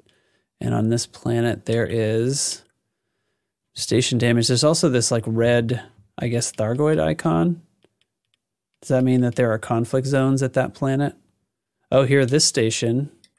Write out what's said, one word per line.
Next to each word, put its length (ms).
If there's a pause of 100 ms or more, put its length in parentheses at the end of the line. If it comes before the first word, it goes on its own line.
(600)
And 140
on 160
this 160
planet, 600
there 220
is 760 (1120)
station 440
damage. 280
There's 160
also 260
this, 200
like, 160
red, 560 (380)
I 80
guess, 240
Thargoid 500
icon. 600 (1200)
Does 80
that 140
mean 180
that 140
there 160
are 60
conflict 480
zones 380
at 100
that 220
planet? 400 (760)
Oh, 120
here, 220
this 200
station. 640 (300)